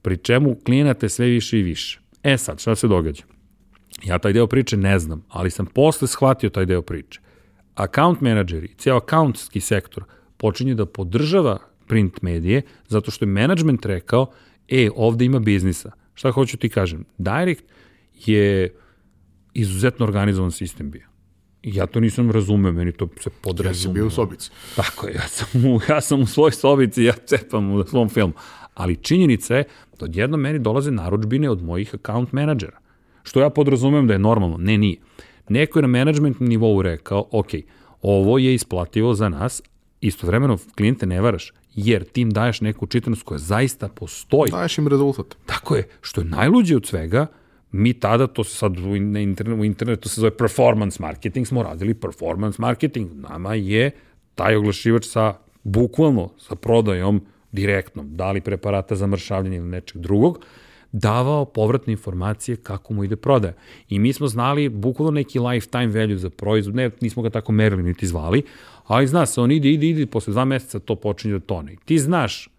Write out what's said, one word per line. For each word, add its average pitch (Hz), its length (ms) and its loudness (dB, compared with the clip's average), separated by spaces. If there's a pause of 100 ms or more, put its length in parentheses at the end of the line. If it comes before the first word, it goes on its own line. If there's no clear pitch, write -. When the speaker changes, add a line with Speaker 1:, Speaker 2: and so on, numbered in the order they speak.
Speaker 1:
pri 92 160 -2
čemu 127 380 2 (100)
klijenata 131 400 2
je 101 40 -2
sve 120 160 -2
više 117 340 2
i 98 40 2
više. - 360 -6 (240)
E 135 140 2
sad, - 220 -8
šta 113 160 0
se 120 120 0
događa? 82 360 0 (800)
Ja 90 120 0
taj 101 160 0
deo 113 140 4
priče 123 300 0
ne 98 220 2
znam, 80 300 -8
ali 90 220 -4
sam 95 140 -6
posle 139 420 2
shvatio 131 420 2
taj 95 160 0
deo 90 160 0
priče. - 380 -12 (560)
Account 147 460 0
menadžeri, 92 560 0
ceo 131 200 2
accountski 143 640 0
sektor - 420 -4 (340)
počinje 123 380 -2
da 107 100 0
podržava 123 720 0 (300)
print 107 340 0
medije 90 400 0 (260)
zato 107 240 -2
što - 140 -4
je 101 40 0
menadžment 143 560 2
rekao, 113 460 0 (380)
„E, 123 260 2
ovde 117 300 2
ima 131 140 2
biznisa.” 95 520 0 (220)
Šta - 180 -2
hoću 127 260 0
ti 113 120 -2
kažem? 85 360 -2 (120)
Direct 143 460 -2 (600)
je 101 500 2 (800)
izuzetno 107 520 0
organizovan 98 460 0
sistem 73 400 -10
bio. - 160 -20 (560)
Ja 98 220 -2
to 113 140 -4
nisam 113 320 2
razumeo, 101 400 2
meni 85 200 -2
to 87 160 -6 (140)
se - 80 -8
podrazumelo. 92 400 -4
Speaker 2:
Ja 90 40 -4
si 90 140 -4
bio 101 200 0
u - 20 0
sobici. 101 420 -6 (240)
Speaker 1:
Tako - 320 -4
je, - 60 -10
ja - 140 -6
sam - 380 -2
u, 123 140 4 (100)
ja 151 120 2
sam 139 200 0
u 120 40 2
svojoj 147 260 4
sobici, 135 520 2
ja 120 100 4 (120)
cepam 104 460 -2
u 101 120 2
svom 117 260 0
filmu. 98 240 0 (400)
Ali 90 220 -4
činjenica 147 600 2
je 143 80 2 (360)
da - 60 -10
odjednom 120 360 -2
meni 147 180 -2
dolaze 131 320 0
narudžbine 110 580 0
od 92 140 -2
mojih 87 320 -6
account 117 360 -4
menadžera. 139 480 -2 (440)
Što - 180 2
ja 147 80 6
podrazumem 139 580 4
da 107 60 6
je 95 60 4
normalno. 98 380 2
Ne, 101 200 2
nije. 101 200 2 (520)
Neko 151 300 2
je - 20 4
na 135 60 4
menadžment 139 520 2
nivou 110 420 4
rekao, 92 500 -2
„Ok, 107 160 0 (540)
ovo 98 360 4
je 131 160 4
isplativo 110 600 0
za 104 160 0
nas, 90 320 -6 (400)
istovremeno 104 560 0 (200)
klijente 110 280 0
ne 90 160 0
varaš, 107 320 -2 (220)
jer 104 280 0
ti - 180 -4
im 117 80 2
daješ 107 320 0
neku 107 260 -4
čitanost 117 360 -2
koja 76 140 -10
zaista 104 500 -2
postoji.” - 640 0
Speaker 2:
Daješ 175 260 -2
im 151 100 0
rezultat. 139 580 0
Speaker 1:
Tako - 300 -4
je, - 120 -2 (140)
što - 200 -6
je 82 40 -4
najluđe 160 500 2
od 113 100 0
svega, 95 420 -2 (440)
mi 110 220 2
tada, 117 340 0
to 117 160 -4
se - 140 -8
sad 95 220 -2
u 98 160 -4
in-, 101 160 -2
na 104 80 -2
interne-, 104 420 -4
u 104 40 0
internetu 107 440 -4
se 110 120 -4
zove 110 160 2
performance 110 640 2
marketing, 98 460 -6
smo 123 160 -2
radili 90 300 -4
performance 92 680 -6
marketing. 117 520 -4
Nama 80 420 -8
je 110 360 0 (440)
taj 101 200 2
oglašivač 107 500 2
sa, 110 280 0 (300)
bukvalno, 113 760 2
sa - 180 -12
prodajom 101 680 2 (300)
direktnom, 98 640 -4
da 92 160 -4
li 98 100 -2
preparata 101 540 -4
za 98 120 -2
mršavljenje 95 500 -4
ili 85 100 -8
nečeg 87 340 -12
drugog, 104 380 2 (520)
davao 127 540 0
povratne 113 480 -2
informacije 101 640 -6
kako - 360 -10
mu 101 100 -2
ide 101 120 -2
prodaja. 107 380 0 (360)
I 101 100 0
mi 123 140 2
smo 147 140 -4
znali 135 420 0
bukvalno 127 420 -2
neki 143 280 -2
lifetime 120 480 -2
value 107 300 0
za 90 120 -6
proizvod, 104 460 -2
ne, 127 140 0 (120)
nismo 117 220 -4
ga 113 60 -2
tako 110 220 -4
merili 107 320 2
niti 87 240 -2
zvali, 85 360 0 (420)
ali 127 220 2
zna 165 180 2
se, - 160 -2
on 120 100 4
ide, 143 180 4
ide, 156 200 2
ide, 156 160 0
posle 104 280 -4
dva 127 120 0
meseca 131 340 -4
to 107 160 -4
počinje 104 380 -4
da 95 60 -2
tone. 80 340 -8
I - 120 -20
ti 156 140 2
znaš 143 600 -2